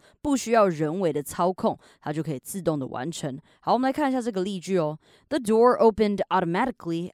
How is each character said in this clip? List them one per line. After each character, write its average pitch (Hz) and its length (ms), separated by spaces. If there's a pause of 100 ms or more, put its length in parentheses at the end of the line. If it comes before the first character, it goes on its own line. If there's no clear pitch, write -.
(220)
不 277 160
需 220 140
要 220 160
人 160 320
为 175 120
的 139 120
操 180 280
控， 190 260 (220)
它 151 140
就 156 80
可 151 100
以 131 80
自 196 220
动 160 160
的 135 80
完 123 260
成。 139 240 (260)
好， - 120
我 226 60
们 262 100
来 - 20
看 294 160
一 262 60
下 254 80
这 226 100
个 185 120
例 190 160
句 180 180
哦。 156 220 (300)
The 285 100
door 226 400
opened 208 400 (100)
automatically 180 840